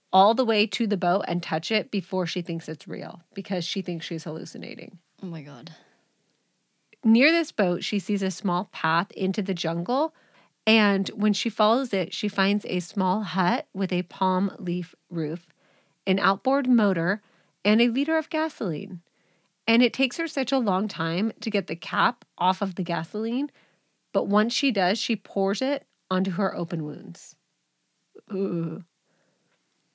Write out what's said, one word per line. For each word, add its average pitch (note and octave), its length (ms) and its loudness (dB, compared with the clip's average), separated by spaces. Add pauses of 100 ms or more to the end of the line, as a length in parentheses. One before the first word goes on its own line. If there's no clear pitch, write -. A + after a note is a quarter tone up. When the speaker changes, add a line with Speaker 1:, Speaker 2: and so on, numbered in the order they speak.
(120)
Speaker 1:
all G3 220 8
the B3+ 100 2
way G#3+ 240 2
to A3+ 180 -2
the G3 120 0
boat F3+ 280 2
and E3+ 160 -2
touch D#3+ 300 -4
it G#3+ 180 -2
before F#3 380 -2
she F3 140 -4
thinks E3 260 -6
it's D#3 180 -12
real - 360 -12 (120)
because F#3+ 300 -4
she - 180 -4
thinks F3 240 -6
she's D#3+ 200 -8
hallucinating. - 720 -12 (240)
Speaker 2:
Oh F#3 40 -8
my E3 140 -10
God. C#3+ 320 -18 (1300)
Speaker 1:
Near A#3 300 6
this E4+ 220 0
boat, F3+ 320 0
she G#3 140 -2
sees G3+ 220 -2
a F#3+ 80 0
small F#3 440 -2
path E3 380 0
into F#3+ 300 -2
the F#3+ 120 -2
jungle. F3+ 600 -2 (540)
And G#3 420 4
when G#3 240 0
she - 160 -4
follows A3+ 440 2
it, F#3+ 200 -2
she - 140 -4
finds G3+ 400 0
a F3+ 140 -2
small F#3+ 420 0
hut F#3 500 0
with F#3 200 -4
a F3 100 0
palm F#3 560 0
leaf F3 340 -6 (160)
roof, E3 380 -6 (580)
an G3 140 2
outboard B3 480 2
motor, G3+ 540 2 (440)
and G#3+ 160 6
a B3 80 4
liter C#4+ 280 0
of D#4 120 -4
gasoline. G#3 720 -4 (680)
And A#3 160 6
it A3+ 100 4
takes C4 240 0
her E4 100 -2
such C4 240 -2
a C#4 60 4
long G#3 300 2
time E3+ 440 -2 (100)
to - 80 -6
get G3 180 0
the E3+ 80 -6
cap G3+ 500 0 (120)
off F#3 240 2
of F#3+ 140 -4
the F#3 80 -2
gasoline, A3 680 -4 (640)
but G#3 140 2
once G#3 260 2
she C#4 180 0
does, G3 260 2
she - 180 -2
pours G3 460 -2
it C4+ 240 -2 (240)
onto F#3 220 0
her F#3 240 -2
open E3 280 -4
wounds. - 520 -12 (1000)
Ooh. E3+ 500 -4 (1120)